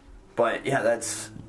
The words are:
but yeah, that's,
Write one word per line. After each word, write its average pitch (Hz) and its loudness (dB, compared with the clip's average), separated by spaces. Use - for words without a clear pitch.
but 113 2
yeah, 131 2
that's, - 0